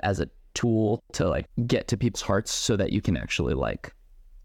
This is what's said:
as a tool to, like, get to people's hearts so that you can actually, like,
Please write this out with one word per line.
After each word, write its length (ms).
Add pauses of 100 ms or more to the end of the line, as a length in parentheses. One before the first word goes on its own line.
as 160
a 100 (240)
tool 500 (100)
to, 140
like, 200 (180)
get 240
to 80
people's 240
hearts 320
so 220
that 160
you 100
can 160
actually, 360
like, 400 (520)